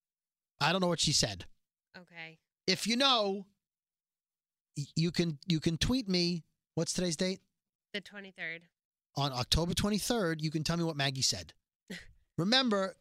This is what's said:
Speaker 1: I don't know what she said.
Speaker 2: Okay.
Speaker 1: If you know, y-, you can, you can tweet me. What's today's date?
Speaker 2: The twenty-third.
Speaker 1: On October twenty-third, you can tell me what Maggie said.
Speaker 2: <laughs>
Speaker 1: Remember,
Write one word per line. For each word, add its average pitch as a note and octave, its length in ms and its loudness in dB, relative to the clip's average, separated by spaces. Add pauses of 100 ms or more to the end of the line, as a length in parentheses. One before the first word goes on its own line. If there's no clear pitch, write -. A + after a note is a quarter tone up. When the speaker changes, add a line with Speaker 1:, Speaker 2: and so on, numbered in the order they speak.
(600)
Speaker 1:
I D3 100 4
don't F#3 100 2
know F3+ 80 4
what E3+ 120 2
she D3+ 120 2
said. G#2 340 0 (500)
Speaker 2:
Okay. E3+ 420 -16 (300)
Speaker 1:
If F#3+ 180 0
you A3+ 100 0
know, G#3+ 500 2 (1300)
y-, C#3+ 80 -4 (100)
you E3 160 2
can, E3 280 0 (100)
you D#3+ 100 2
can E3 180 0
tweet B3 320 0
me. F3 360 0 (300)
What's E3 180 -2
today's F3+ 240 -2
date? F#3+ 240 -2 (540)
Speaker 2:
The G#3 60 -6
twenty-third. F#3 640 -14 (540)
Speaker 1:
On C#3 160 0
October D#3 420 0
twenty-third, G3+ 640 0
you D#3 100 -2
can D#3 120 -2
tell E3 140 -2
me E3+ 80 0
what D#3+ 120 -4
Maggie C#3 260 -2
said. F2 300 -2 (380)
Speaker 2:
<laughs> F#3+ 80 -10 (400)
Speaker 1:
Remember, G3+ 640 2